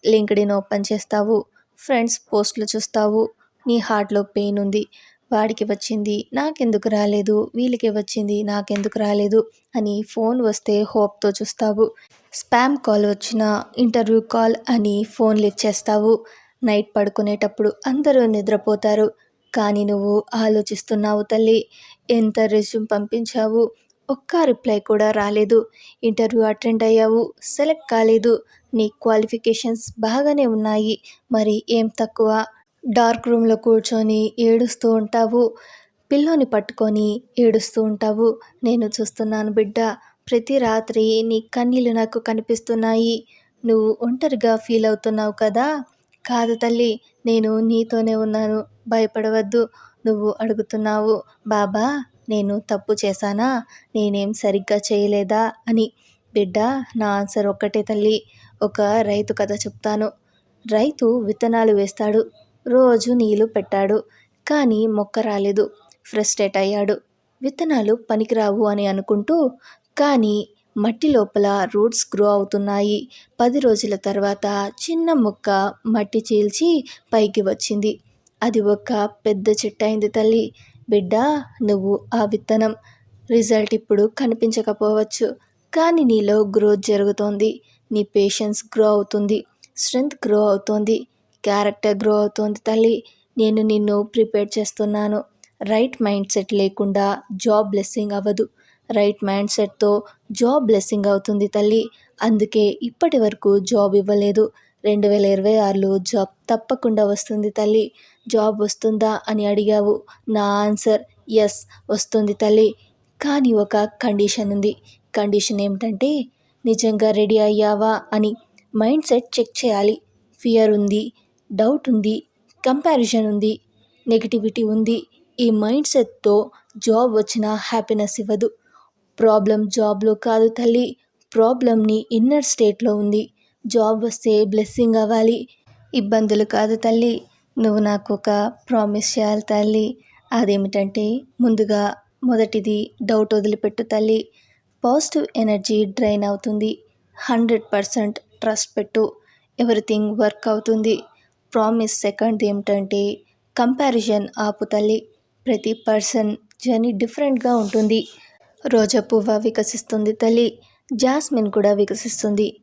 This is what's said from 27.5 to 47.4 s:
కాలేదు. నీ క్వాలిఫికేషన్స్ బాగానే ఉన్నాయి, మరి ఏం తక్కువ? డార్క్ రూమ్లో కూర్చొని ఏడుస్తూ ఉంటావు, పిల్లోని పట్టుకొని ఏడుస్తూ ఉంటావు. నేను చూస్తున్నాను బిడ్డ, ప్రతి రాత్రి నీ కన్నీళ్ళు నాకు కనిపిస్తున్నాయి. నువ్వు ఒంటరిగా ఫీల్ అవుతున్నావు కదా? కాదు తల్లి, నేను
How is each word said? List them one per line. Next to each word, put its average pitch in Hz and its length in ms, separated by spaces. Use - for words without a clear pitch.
కాలేదు. 226 520
నీ 214 180
క్వాలిఫికేషన్స్ 226 1000
బాగానే 277 460
ఉన్నాయి, 214 560
మరి 214 380
ఏం 226 180
తక్కువ? 220 580
డార్క్ 233 380
రూమ్లో 226 280
కూర్చొని 220 840
ఏడుస్తూ 226 520
ఉంటావు, 226 640
పిల్లోని 294 340
పట్టుకొని 214 760
ఏడుస్తూ 220 440
ఉంటావు. 220 560
నేను 233 220
చూస్తున్నాను 214 640
బిడ్డ, 208 280
ప్రతి 240 260
రాత్రి 220 640
నీ 226 200
కన్నీళ్ళు 247 380
నాకు 226 280
కనిపిస్తున్నాయి. 226 1080
నువ్వు 220 360
ఒంటరిగా 240 540
ఫీల్ 220 300
అవుతున్నావు 214 540
కదా? 247 440
కాదు 233 300
తల్లి, 233 440
నేను 220 340